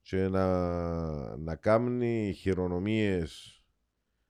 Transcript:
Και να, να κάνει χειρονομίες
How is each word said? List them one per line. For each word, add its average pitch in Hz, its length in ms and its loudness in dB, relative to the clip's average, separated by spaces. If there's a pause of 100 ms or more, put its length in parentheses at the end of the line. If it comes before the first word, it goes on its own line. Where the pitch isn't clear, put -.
Και 95 260 0
να, 85 1080 0
να 80 200 -6
κάνει 117 760 2
χειρονομίες 92 1300 -2 (680)